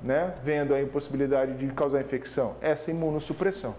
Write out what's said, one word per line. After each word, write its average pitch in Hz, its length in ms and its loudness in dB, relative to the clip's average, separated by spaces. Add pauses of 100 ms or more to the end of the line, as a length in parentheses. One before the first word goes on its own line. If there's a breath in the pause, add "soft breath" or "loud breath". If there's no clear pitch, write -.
né? 156 320 2 (100)
Vendo 143 300 2
aí 139 100 4
a - 20 0
possibilidade 135 680 0
de 135 140 -2
causar 139 340 2
infecção? 127 580 -2
Essa 151 300 0
imunossupressão. 160 880 -2